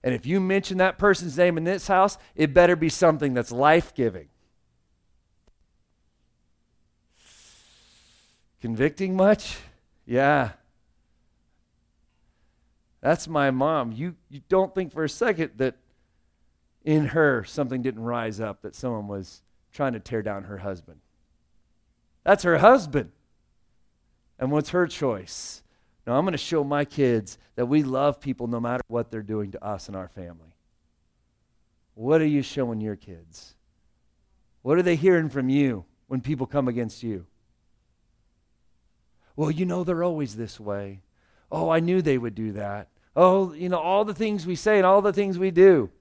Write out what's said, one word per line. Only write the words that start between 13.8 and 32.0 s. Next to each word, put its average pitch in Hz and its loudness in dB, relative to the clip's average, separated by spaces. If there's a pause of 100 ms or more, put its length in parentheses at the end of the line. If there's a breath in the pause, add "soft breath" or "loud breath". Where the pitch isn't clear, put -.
You, 156 -8 (120)
you 139 -20
don't 190 2
think 185 -6
for 160 -4
a 147 -2
second 180 -2
that 131 -2 (1040)
in 151 2
her 131 2
something 127 -6
didn't 113 -6
rise 113 -6
up, 107 -8
that 101 -14
someone 110 -8
was 98 -12 (280)
trying 135 -4
to 110 -8
tear 110 -6
down 98 -8
her 101 -14
husband. 90 -12 (1200)
That's 196 4
her 170 2
husband. 156 4 (1300)
And 131 -4
what's 147 -2
her 175 0
choice? - -8 (440)
"No, 120 0
I'm 180 2
gonna 170 -2
show 151 -2
my 143 -2
kids 120 0 (180)
that 123 -2
we 151 2
love 139 -2
people 123 -8
no 117 -4
matter 120 -4
what 117 -6
they're 110 -8
doing 104 -6
to - -14
us 101 -10
and 101 -14
our 92 -12
family." 85 -20 (1400)
What 135 2